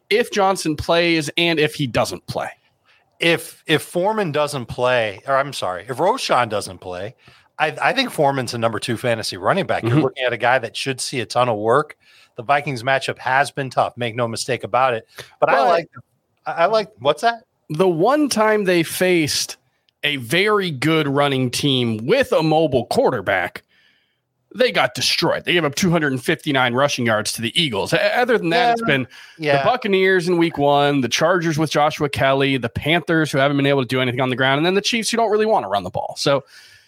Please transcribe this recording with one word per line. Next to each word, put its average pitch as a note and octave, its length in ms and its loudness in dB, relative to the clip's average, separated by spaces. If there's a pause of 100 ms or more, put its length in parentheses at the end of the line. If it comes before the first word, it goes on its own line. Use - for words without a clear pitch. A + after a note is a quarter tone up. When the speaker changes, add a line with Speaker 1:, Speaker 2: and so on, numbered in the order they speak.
Speaker 1:
if A#3 220 0
Johnson F#3+ 440 0
plays E3+ 600 0
and E3+ 220 0
if D3+ 160 0
he D3 100 -2
doesn't A2 400 -4
play? - 240 -6 (720)
Speaker 2:
If, - 480 -2
if D3+ 140 2
Foreman F#3+ 500 -2
doesn't C#3+ 360 -2
play, A#2+ 600 0
or C#3 80 0
I'm C#3 180 0
sorry, F#2 300 -6
if A#2+ 140 -10
Roschon D#3+ 520 0
doesn't G2 300 -6
play, F#2 360 -12 (440)
I, D#3 220 -2
I D3 120 2
think B3+ 160 -2
Foreman's C#3 440 0
a B2 40 -6
number A2+ 220 -2
two A#2 160 -4
fantasy A2+ 400 -4
running A#2+ 300 0
back. G2 180 -2
You're A#2 80 0
Speaker 1:
Mm-hmm. D3 100 4
Speaker 2:
looking C3 220 -2
at B2 80 0
a A#2 60 -4
guy B2 220 2
that A2 180 -8
should C3 240 -6
see - 180 -6
a G#2+ 60 -4
ton B2 240 0
of G#2+ 80 -2
work. A#2+ 400 0 (400)
The A#2+ 60 -12
Vikings C#3 400 -2
matchup C3+ 340 0
has C3+ 340 0
been C3 180 -6
tough, A2+ 280 -2
make A#2 180 -4
no A#2+ 140 -2
mistake A2+ 340 -4
about B2 300 0
it. A2 120 -6 (360)
But D3 80 6
I F#3 60 6
Speaker 1:
But B3 120 4
Speaker 2:
like, E3+ 220 2 (560)
I, D#3+ 60 -6
I E3 160 2
like, G#3+ 320 0
what's D3+ 240 0
that? A#3 200 0 (260)
Speaker 1:
The E3+ 200 2
one A#3+ 400 2
time G#3+ 340 2
they F3+ 180 2
faced F3 760 0 (460)
a D3 120 0
very F3+ 560 0
good D3+ 340 0
running C#3 460 0
team B2 460 0 (100)
with B3+ 240 2
a F3 100 2
mobile D#3 440 2
quarterback, G2+ 800 0 (920)
they A3+ 160 0
got E3+ 220 0
destroyed. - 500 -2
They D#3 100 0
gave E3+ 120 2
up C#3 100 -2
two F#3 160 2
hundred D3+ 220 0
and B2+ 100 -6
fifty-nine C#3 500 0
rushing C3+ 320 0
yards G#2+ 280 0
to A2+ 80 -8
the A#2 100 -4 (100)
Eagles. A#2+ 320 -2
O-, E3 40 2
other A3+ 400 2
than F3 120 -2
that, F3 180 2
Speaker 2:
Yeah. A#3 40 4
Speaker 1:
it's A#3 120 -2
been C#3 240 0 (300)
Speaker 2:
Yeah. D3 200 2
Speaker 1:
the C#3 120 2
Buccaneers F#3+ 580 2
in F3 100 2
week E3 200 0
one, C#3+ 440 4
the A#2 80 -2
Chargers E3 500 0
with D#3+ 100 0
Joshua D3 380 0
Kelly, C#3 500 0
the A#2 120 -4
Panthers D#3+ 640 0
who C#3 80 0
haven't C#3 180 2
been C#3 80 2
able C#3 160 2
to A#2+ 60 -4
do C3 120 -2
anything B2+ 220 -2
on B2+ 80 0
the B2 60 -2
ground, C3+ 240 2
and D#3+ 60 0
then F#3 80 2
the G3 80 2
Chiefs A3+ 300 -2
who A#3 60 -2
don't A3+ 120 0
really G#3+ 160 0
wanna F#3 220 0
run G3+ 160 -2
the - 60 -8
ball. - 280 -8
So C#3 280 0 (420)